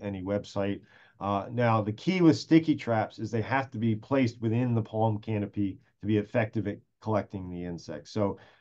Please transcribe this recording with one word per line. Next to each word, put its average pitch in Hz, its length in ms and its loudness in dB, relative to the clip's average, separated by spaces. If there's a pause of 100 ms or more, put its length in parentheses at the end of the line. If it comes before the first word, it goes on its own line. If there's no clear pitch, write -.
any 98 200 -6
website. 101 580 -4 (380)
Uh, 98 320 -2
now, 117 320 4
the 104 100 -2
key 180 280 0
with 160 180 8
sticky 160 360 4
traps - 440 -2
is 104 120 -6
they 110 120 0
have 127 280 -2
to 113 80 -8
be 113 160 2
placed 120 460 0
within 117 340 0
the 113 80 2
palm 110 360 0
canopy 104 600 -4 (220)
to 104 60 -8
be 107 100 4
effective 110 500 0
at 101 120 -6 (220)
collecting 98 480 -4
the 87 160 -8
insects. 80 460 -10
So, 98 280 -2 (220)